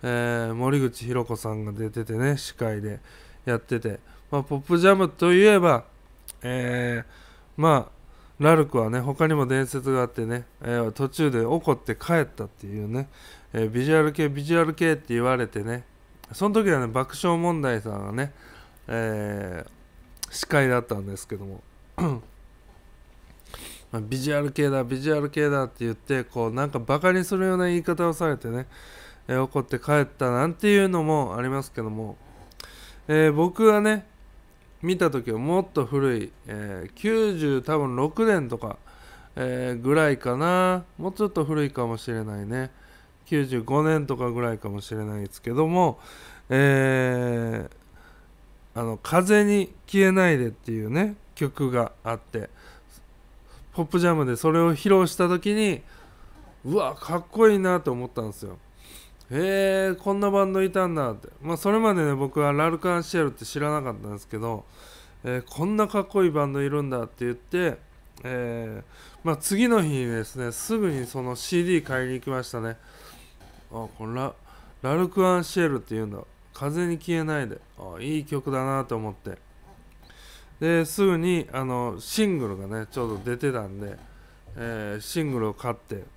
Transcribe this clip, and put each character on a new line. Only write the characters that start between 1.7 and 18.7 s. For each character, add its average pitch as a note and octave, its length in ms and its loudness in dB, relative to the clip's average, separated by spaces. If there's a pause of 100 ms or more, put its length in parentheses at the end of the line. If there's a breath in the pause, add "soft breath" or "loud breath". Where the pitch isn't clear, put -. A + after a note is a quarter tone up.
出 G#2+ 180 -6
て A2+ 140 -6
て A2 100 -6
ね、 C3 240 0
司 - 180 -12
会 A2 240 -2
で G#2 200 -8 (440 loud breath)
や A#2+ 120 0
っ A2+ 40 -2
て - 180 -4
て、 G#2 220 -6 (300 soft breath)
ま C#3+ 80 0
あ、 C#3 40 -2
ポ C#3+ 140 -6
ッ C3+ 40 -4
プ E3+ 180 0
ジ F3+ 100 6
ャ G3 80 8
ム F#3 120 2
と E3+ 240 2
い F#3 100 8
え G#3 180 8
ば、 D3+ 240 4 (580)
え B2 640 -2
ー、 - 60 -20 (440 loud breath)
ま D3 340 4
あ、 - 40 -20 (460 soft breath)
ラ D#3+ 160 8
ル D#3 100 6
ク C3 120 0
は A2 120 2
ね、 B2 80 0
他 C#3 300 0
に D#3+ 60 4
も C#3 120 2
伝 C3 220 2
説 C3+ 240 -2
が B2+ 80 2
あ B2 60 2
っ - 20 -6
て A#2 180 -6
ね、 A#2+ 180 -4 (180)
え A#2+ 180 -2
ー、 A2 100 0
途 C3+ 180 -4
中 D3+ 220 0
で A#2 140 0
怒 D#3 280 0
っ B2 60 2
て - 160 -6
帰 - 280 -2
っ - 20 2
た G#2+ 220 -10
っ - 20 -14
て - 180 -18
い G#2 180 -8
う G#2 40 -8
ね、 C3+ 200 -4 (440 loud breath)
え A2+ 120 0
ー、 A2 60 -2
ビ B2 140 -2
ジ D3+ 80 2
ュ D#3 80 6
ア - 20 6
ル D3+ 80 4
系、 D3 180 0
ビ C#3+ 140 -4
ジ E3 140 2
ュ E3+ 40 6
ア D#3+ 40 6
ル D#3 100 -2
系 E3 200 2
っ - 20 -2
て C3+ 180 -6
言 A#2 80 2
わ B2+ 140 2
れ A#2+ 100 0
て G#2+ 160 -8
ね、 A#2 220 -6 (480)
そ G3+ 160 0
の G#3 60 0
時 G#3+ 160 4
は C#3+ 100 4
ね、 A#2+ 80 -2
爆 B2+ 340 -2
笑 E3+ 160 2
問 E3+ 240 0
題 A#2+ 180 0
さ A2 100 -8
ん G2+ 160 -8
が G2+ 60 -8
ね、 C#3 200 -4 (560 loud breath)